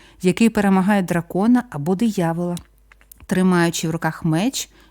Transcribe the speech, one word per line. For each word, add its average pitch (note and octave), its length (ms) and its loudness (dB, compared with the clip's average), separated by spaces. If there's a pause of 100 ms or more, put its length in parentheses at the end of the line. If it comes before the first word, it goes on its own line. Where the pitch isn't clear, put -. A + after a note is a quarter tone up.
(220)
який F#3 280 2
перемагає G3 520 2
дракона F3+ 680 0
або D#3 260 -4
диявола, F3 640 -2 (680)
тримаючи F3 640 0
в D#3+ 40 -2
руках D#3+ 340 -4
меч, F3 440 -2 (220)